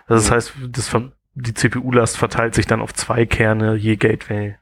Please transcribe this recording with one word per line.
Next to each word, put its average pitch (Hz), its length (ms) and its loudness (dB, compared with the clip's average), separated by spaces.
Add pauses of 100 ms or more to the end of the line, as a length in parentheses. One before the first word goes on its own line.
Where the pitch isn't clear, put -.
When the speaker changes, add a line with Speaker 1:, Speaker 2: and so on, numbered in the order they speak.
Speaker 1:
Das 110 220 4
Speaker 2:
Mhm. 123 40 4
Speaker 1:
heißt, 117 200 0 (160)
das 120 200 -6
ver-, 113 100 0
Speaker 2:
Mhm. 131 120 -8 (240)
Speaker 1:
die 120 180 -6
C - 160 0
P 123 100 -4
U-Last 123 380 2
verteilt 117 380 -2
sich 107 100 2
dann 113 160 0
auf 110 120 -8
zwei 120 320 0
Kerne 110 500 2
je 107 200 0
Gateway, 104 680 -2